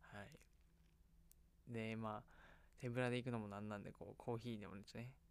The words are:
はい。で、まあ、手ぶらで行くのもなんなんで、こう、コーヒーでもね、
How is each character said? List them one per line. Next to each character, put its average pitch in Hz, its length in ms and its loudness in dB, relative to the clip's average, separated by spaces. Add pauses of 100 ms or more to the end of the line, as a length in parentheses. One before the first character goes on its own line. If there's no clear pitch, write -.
は 104 220 -8
い。 - 1500 -14
で、 113 240 4
ま 110 300 0
あ、 - 80 -18 (460)
手 123 100 0
ぶ 120 100 6
ら 123 100 8
で 123 60 6
行 123 100 2
く 127 40 2
の 120 80 6
も 107 100 0
な 101 120 -2
ん 107 80 0
な 104 80 0
ん 101 60 -2
で、 - 100 -6
こ 85 200 -8
う、 - 40 -10
コ - 180 2
ー 113 40 4
ヒ 120 120 -4
ー 113 80 2
で 101 80 -4
も 92 100 -6
ね、 117 360 -6 (180)